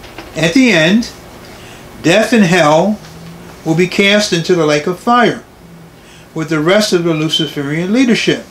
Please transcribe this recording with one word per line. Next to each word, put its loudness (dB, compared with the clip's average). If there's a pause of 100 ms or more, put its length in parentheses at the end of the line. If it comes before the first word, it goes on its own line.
(360)
at -2
the 0
end, 2 (920)
death 2
and 4
hell 2 (680)
will -2
be 2
cast 0
into 0
the 0
lake 0
of -6
fire 0 (920)
with -6
the -2
rest 0
of 0
the 0
Luciferian -4
leadership. 0